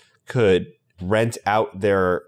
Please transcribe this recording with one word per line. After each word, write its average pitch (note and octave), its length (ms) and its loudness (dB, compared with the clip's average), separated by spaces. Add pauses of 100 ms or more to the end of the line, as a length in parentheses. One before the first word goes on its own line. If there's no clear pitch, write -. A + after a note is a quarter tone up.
(260)
could F#2+ 420 2 (340)
rent A2 420 -2
out G2+ 360 -2
their F#2+ 480 0